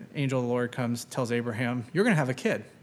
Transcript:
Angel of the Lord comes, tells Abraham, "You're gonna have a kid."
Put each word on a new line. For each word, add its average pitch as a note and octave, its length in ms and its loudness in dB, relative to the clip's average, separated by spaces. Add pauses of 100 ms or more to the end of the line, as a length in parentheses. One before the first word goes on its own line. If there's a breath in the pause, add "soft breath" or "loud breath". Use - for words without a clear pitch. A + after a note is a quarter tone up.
(140)
Angel C3+ 260 0
of B2 60 0
the A#2+ 40 0
Lord B2 220 0
comes, A#2+ 320 -2
tells B2 260 -4
Abraham, A#2+ 640 0
"You're F3+ 100 4
gonna A3 140 4
have C3+ 120 2
a C3 60 -2
kid." C3 300 -2 (180)